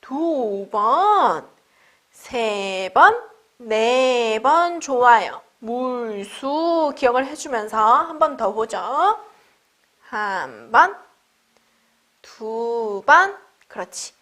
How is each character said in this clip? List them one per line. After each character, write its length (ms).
두 680
번, 760
세 840
번, 260
네 840
번. 380
좋아요. 600
물수 1400
기억을 300
해주면서 520
한 400
번 180
더 160
보죠. 680
한 640
번, 260
두 840
번, 300
그렇지. 540